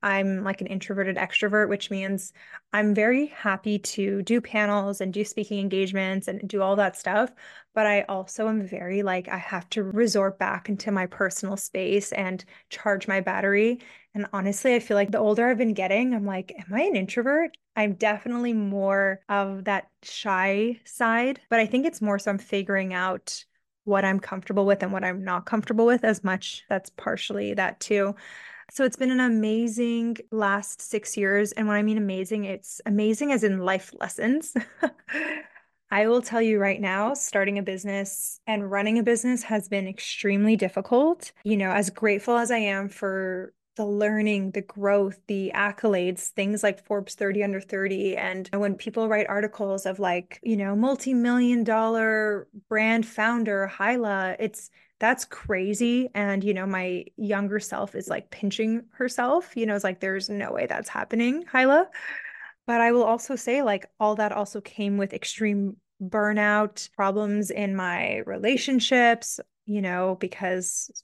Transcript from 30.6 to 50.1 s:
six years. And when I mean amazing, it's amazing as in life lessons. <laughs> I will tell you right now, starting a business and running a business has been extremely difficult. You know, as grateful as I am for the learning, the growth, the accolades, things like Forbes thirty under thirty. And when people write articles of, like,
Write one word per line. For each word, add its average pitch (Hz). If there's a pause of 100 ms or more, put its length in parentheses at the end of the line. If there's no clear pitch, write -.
six -
years. 202
And 214
when 208
I 208
mean 214
amazing, 196
it's -
amazing 220
as 220
in 190
life 190
lessons. - (280)
<laughs> 294 (1000)
I 214
will 240
tell 233
you 220
right 196
now, 202
starting 202
a 196
business 196
and 208
running 208
a 220
business 240
has 208
been 196
extremely 202
difficult. 240 (140)
You 214
know, 190
as 190
grateful 208
as 240
I 240
am 202
for 190 (220)
the 214
learning, 208
the 202
growth, 196
the 196
accolades, 196
things 202
like 202
Forbes 202
thirty 202
under 196
thirty. 196
And 185
when 202
people 220
write 214
articles 202
of, 190
like, 180